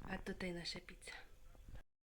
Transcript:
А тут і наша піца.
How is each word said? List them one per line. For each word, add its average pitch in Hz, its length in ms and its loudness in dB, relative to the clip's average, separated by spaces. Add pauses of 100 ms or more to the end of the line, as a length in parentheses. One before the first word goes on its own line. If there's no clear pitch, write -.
А 190 160 4
тут 190 260 2
і 185 80 6
наша 170 280 2
піца. - 320 -8 (960)